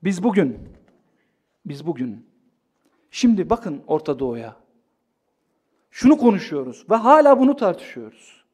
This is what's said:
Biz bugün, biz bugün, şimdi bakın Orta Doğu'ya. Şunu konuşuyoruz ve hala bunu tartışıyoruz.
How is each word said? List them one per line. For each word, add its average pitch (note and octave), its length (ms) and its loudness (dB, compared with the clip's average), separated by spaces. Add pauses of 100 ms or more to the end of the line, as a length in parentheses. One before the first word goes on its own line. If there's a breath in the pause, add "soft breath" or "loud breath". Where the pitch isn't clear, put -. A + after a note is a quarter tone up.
Biz F#3 180 -4
bugün, F#3 360 0 (1080)
biz C#3+ 200 -12
bugün, B2 400 -8 (840)
şimdi G3 400 0
bakın F#3+ 360 -6
Orta D3+ 320 -4
Doğu'ya. A#2 380 -10 (1300)
Şunu D4 280 4
konuşuyoruz D#3 720 -2
ve G#3 40 4
hala C4+ 460 6
bunu C4+ 160 2
tartışıyoruz. - 960 -8